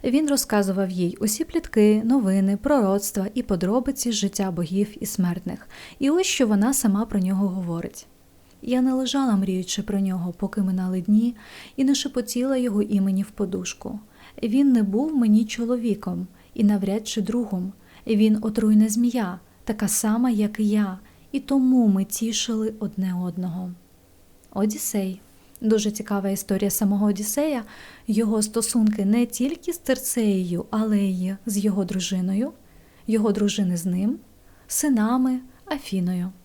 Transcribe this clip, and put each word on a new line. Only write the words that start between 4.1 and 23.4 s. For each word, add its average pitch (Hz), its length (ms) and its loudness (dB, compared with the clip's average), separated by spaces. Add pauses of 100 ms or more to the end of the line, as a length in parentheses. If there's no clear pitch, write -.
з 214 40 -2
життя 196 360 -2
богів 180 360 -2 (120)
і 214 60 -6
смертних. 180 640 -4 (320)
І 277 100 0
ось 359 180 2
що 247 200 0
вона 214 260 2
сама 208 320 2
про 208 140 -2
нього 190 280 0
говорить. 170 600 -6 (540)
"Я 254 200 0
не 262 120 2
лежала, 262 420 0
мріючи 190 480 -2
про 208 160 -2
нього, 180 380 -2
поки 202 240 -4
минали 185 400 0
дні, 226 340 2 (400)
і 269 80 0
не 269 120 4
шепотіла 254 640 -2
його 226 240 0
імені 196 420 0
в 202 80 -8
подушку. 196 680 -6 (440)
Він 262 280 4
не 233 120 6
був 247 320 0
мені 226 300 4
чоловіком 214 840 -4 (260)
і 226 100 0
навряд 202 440 0
чи - 140 -4
другом. 196 520 -4 (340)
Він 214 340 4
отруйна 214 480 4
змія, 220 500 -2 (240)
така 214 240 -2
сама, 226 420 0
як 208 300 0
і 214 100 2
я, 202 300 0 (320)
і 277 80 -2
тому 254 480 4
ми 190 180 4
тішили 220 720 -2
одне 190 440 -4
одного". 180 480 -6 (840)